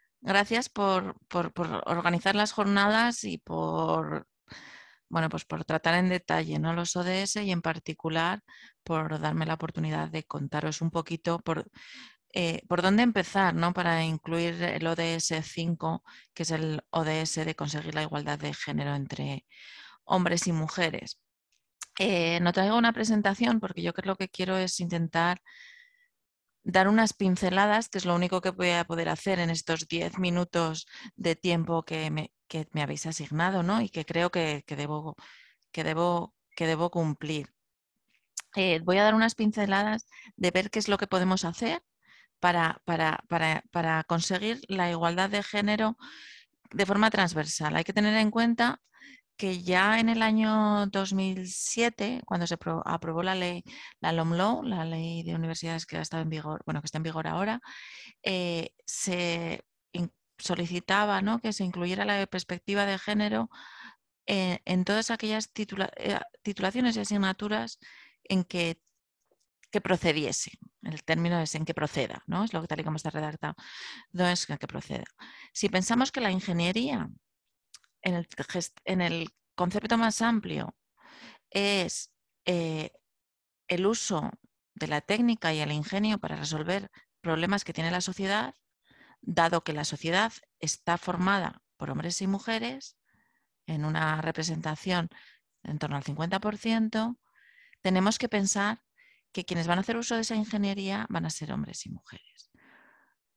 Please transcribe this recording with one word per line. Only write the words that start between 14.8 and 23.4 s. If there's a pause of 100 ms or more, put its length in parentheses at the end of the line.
O
D
S
cinco, (300)
que
es
el
O
D
S
de
conseguir
la
igualdad
de
género
entre (580)
hombres
y
mujeres. (800)
Eh,
no
traigo
una
presentación